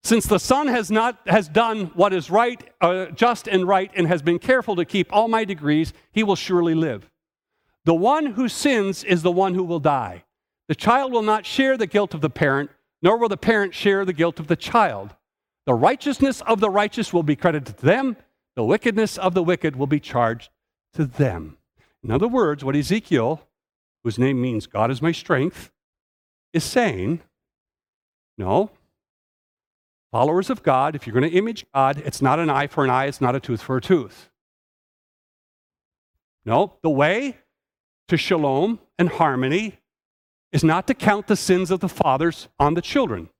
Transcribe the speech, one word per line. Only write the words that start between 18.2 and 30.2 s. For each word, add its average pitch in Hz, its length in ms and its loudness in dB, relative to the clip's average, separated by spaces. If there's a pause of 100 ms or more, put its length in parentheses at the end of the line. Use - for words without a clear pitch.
The 120 80 -2
wickedness 214 520 0
of 185 160 -2
the 180 100 0
wicked 165 320 -2
will 135 120 -4
be 143 140 0
charged 117 500 -2 (420)
to 156 140 -2
them. 92 500 -4 (460)
In 95 80 -10
other 165 180 0
words, 165 340 0
what 139 140 -2
Ezekiel, 151 720 -2 (560)
whose 113 140 -4
name 131 220 0
means 120 260 -4
"God 110 240 0
is 131 100 -6
my 165 120 0
strength," - 600 -4 (800)
is 165 100 0
saying, 156 580 -2 (1160)
"No, 110 320 0 (1400)
followers 151 360 0